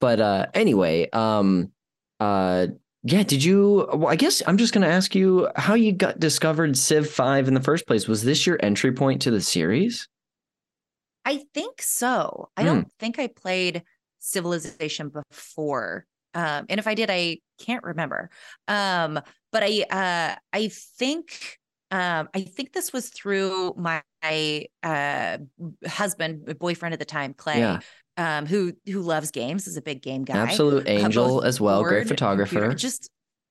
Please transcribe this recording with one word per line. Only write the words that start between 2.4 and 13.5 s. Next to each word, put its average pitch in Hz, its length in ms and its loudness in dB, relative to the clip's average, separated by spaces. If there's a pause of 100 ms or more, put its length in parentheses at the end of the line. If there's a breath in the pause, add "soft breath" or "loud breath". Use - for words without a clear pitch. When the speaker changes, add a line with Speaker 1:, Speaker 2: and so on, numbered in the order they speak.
Speaker 1:
yeah, 175 200 4
did 135 180 0
you, 196 520 4
well, 156 120 2
I 147 80 2
guess 277 320 2
I'm 185 120 4
just 233 140 4
gonna 196 140 4
ask 185 300 2
you 185 400 4
how 165 180 2
you 226 160 6
got, 180 300 0
discovered 160 580 2
Civ 151 320 2
five 135 380 2
in 131 60 4
the 131 60 4
first 143 280 0
place. 107 180 2
Was 110 160 0
this 139 240 2
your 175 160 2
entry 104 300 2
point 135 300 2
to 127 100 2
the 104 80 2
series? 113 640 0 (1200)
Speaker 2:
I 277 180 -4 (100)
think 427 300 -8
so. - 720 -2
I - 60 -2
Speaker 1:
Hmm. 170 60 4
Speaker 2:
don't 131 320 0
think 233 180 -6
I 269 80 -2
played 185 560 -4 (380)